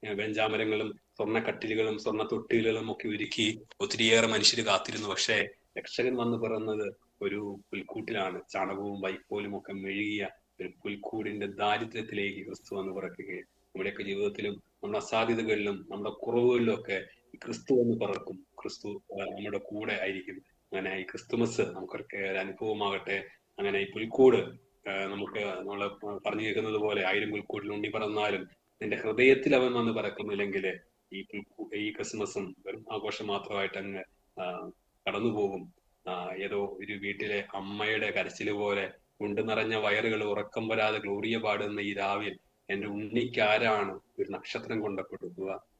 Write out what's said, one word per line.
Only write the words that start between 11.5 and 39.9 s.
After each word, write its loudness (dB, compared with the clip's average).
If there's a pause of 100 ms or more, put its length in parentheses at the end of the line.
ക്രിസ്തു -10
വന്ന് -4
പിറക്കുകയും, -8 (160)
നമ്മുടെയൊക്കെ -6
ജീവിതത്തിലും -2
നമ്മുടെ -6
അസാധ്യതകളിലും 2
നമ്മുടെ -4
കുറവുകളിലും 4
ഒക്കെ -2 (380)
ക്രിസ്തു -2
വന്ന് 4
പിറക്കും. -6 (140)
ക്രിസ്തു, -8 (120)
ആ, -4
നമ്മുടെ -6
കൂടെ -4
ആയിരിക്കും. -4 (220)
അങ്ങനെ -4
ഈ -4
ക്രിസ്തുമസ് 0
നമുക്കൊക്കെ -6
ഒരു -2
അനുഭവമാകട്ടെ. -2 (320)
അങ്ങനെ 2
ഈ -2
പുൽക്കൂട്, 8 (520)
ആ, -2
നമുക്ക് -4
നമ്മള് -2 (360)
പറഞ്ഞു 0
കേൾക്കുന്നത് 0
പോലെ 2
ആയിരം 2
പുൽക്കൂട്ടിൽ -4
ഉണ്ണി -2
പറന്നാലും 0 (320)
നിന്റെ -2
ഹൃദയത്തിൽ 8
അവൻ 6
വന്ന് 4
പിറക്കുന്നില്ലെങ്കില് -2 (400)
ഈ -8
പുൽക്കൂ-, -10
ഈ -2
ക്രിസ്മസും -4 (100)
വെറും -10
ആഘോഷം -4
മാത്രമായിട്ട് -2
അങ്ങ്, -6 (380)
ആ, -6 (360)
കടന്നുപോകും. 0 (340)
ആ, -4
ഏതോ -2
ഒരു -8
വീട്ടിലെ -4 (100)
അമ്മയുടെ 0
കരച്ചില് -2
പോലെ, 0 (280)
"കൊണ്ട് 0
നിറഞ്ഞ 2
വയറുകൾ 2